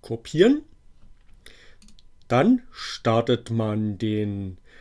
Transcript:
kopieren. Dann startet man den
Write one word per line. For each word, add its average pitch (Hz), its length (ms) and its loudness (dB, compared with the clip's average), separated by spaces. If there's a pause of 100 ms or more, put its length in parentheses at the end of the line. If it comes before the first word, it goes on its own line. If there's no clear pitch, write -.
kopieren. 202 640 0 (1600)
Dann 196 340 4 (100)
startet - 800 -2
man 107 480 -2
den 104 600 -4 (240)